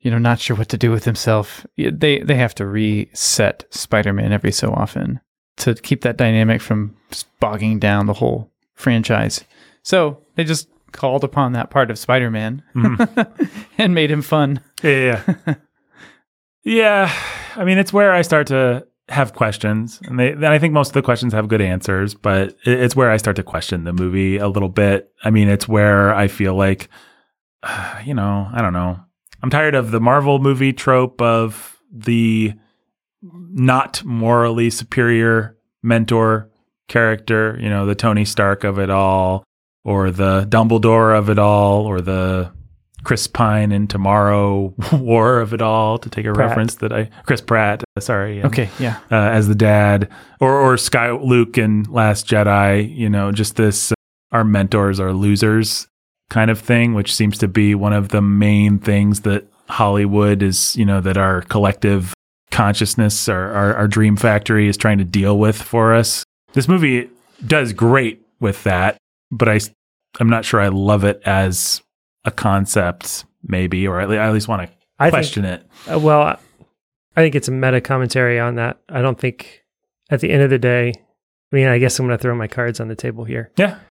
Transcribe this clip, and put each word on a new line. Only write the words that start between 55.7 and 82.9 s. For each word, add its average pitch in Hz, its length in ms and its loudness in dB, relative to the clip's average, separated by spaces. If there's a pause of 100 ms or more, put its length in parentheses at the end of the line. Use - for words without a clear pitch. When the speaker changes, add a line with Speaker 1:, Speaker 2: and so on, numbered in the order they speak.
Speaker 2:
kind 110 200 2
of 107 80 0
thing, 117 360 2
which 101 200 -2
seems 104 240 0
to 110 100 0
be 104 260 2
one 104 180 0
of 101 160 0
the 104 140 0
main 104 560 4
things 101 420 0
that 101 260 -4 (220)
Hollywood 101 760 2
is, 95 340 -2
you 113 100 0
know, 98 160 2
that 95 160 0
our 95 240 0
collective 98 720 0 (360)
consciousness, 104 800 0
our, 95 240 -4
our, 101 240 0
our 107 120 2
dream 104 280 4
factory 107 520 2
is 98 100 0
trying 107 200 2
to 98 60 2
deal 98 340 0
with 107 220 2
for 113 340 2
us. 113 300 0 (300)
This 131 140 0
movie 139 420 2 (360)
does 131 280 0
great 117 480 2 (180)
with 101 240 -4
that, 92 320 0 (340)
but 117 180 0
I 107 80 2
s-, 107 140 -2 (480)
I'm 117 120 4
not 113 160 2
sure 113 140 0
I 101 80 2
love 98 360 2
it 101 220 0
as 95 560 -2 (420)
a 110 60 -2
concept, 98 920 -4 (180)
maybe, 92 440 -4
or 92 140 -4
at 98 80 -4
le-, 107 80 -2
I 110 120 0
at 110 40 0
least 107 160 -2
wanna 95 200 -6 (300)
Speaker 3:
I 139 80 2
think 170 60 4
Speaker 2:
question 131 320 -2
it. 90 180 -6 (280)
Speaker 3:
Uh, 160 80 -2
well, 151 220 4 (960)
I 165 60 2
think 156 120 2
it's 143 140 -2
a 127 40 -4
meta 131 280 0
commentary 123 600 -2
on 120 140 -2
that. 120 240 -6 (100)
I 131 140 -4
don't 127 160 -2
think - 440 -10 (480)
at 135 100 0
the 160 100 -2
end 139 120 4
of 135 80 4
the 131 80 2
day, 123 340 0 (600)
I 143 40 0
mean, 135 100 4
I 123 120 2
guess 127 200 0
I'm 131 80 -2
gonna 120 120 -2
throw 120 160 -4
my 110 140 -8
cards 120 320 -6
on 110 80 -8
the 110 80 -10